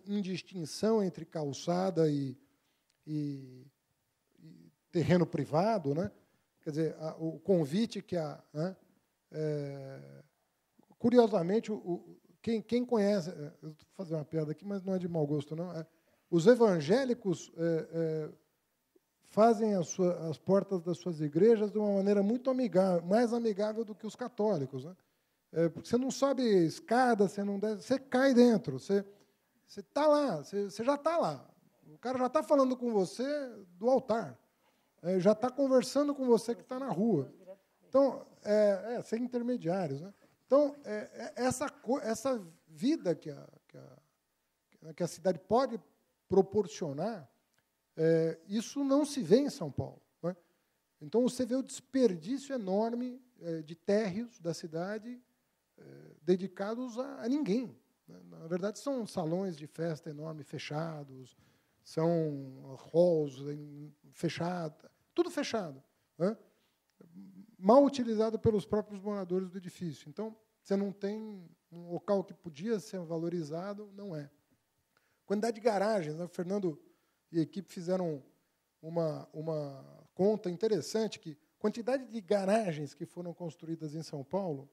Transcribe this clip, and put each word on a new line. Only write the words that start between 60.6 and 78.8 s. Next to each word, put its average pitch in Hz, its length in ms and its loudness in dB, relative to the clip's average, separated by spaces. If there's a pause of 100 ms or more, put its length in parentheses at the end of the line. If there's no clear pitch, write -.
são 139 920 -2 (140)
halls 156 560 4
em, 147 460 -10 (180)
fechado, 170 640 -4 (400)
tudo 339 160 2
fechado, 180 500 -6 (360)
né? 196 200 0 (1200)
Mal 233 260 8
utilizado 226 540 0
pelos 214 280 0
próprios 202 360 -4
moradores 190 480 -4
do 180 80 -16
edifício. 175 520 -12
Então, 220 260 -10 (260)
você 196 140 -2
não 196 160 0
tem 202 580 -10 (220)
um 170 200 -16
local 185 320 -2
que 185 100 -18
podia 180 460 -6
ser 185 200 -10
valorizado, 175 960 -6
não 202 200 -12
é. 143 140 -10 (960)
Quantidade 214 280 0
de 220 60 -16
garagens, 196 540 2
né? 170 80 -6
O 170 60 -6
Fernando 180 520 -4 (480)
e 165 80 -8
a 165 40 6
equipe 156 280 -6
fizeram 175 540 -2 (580)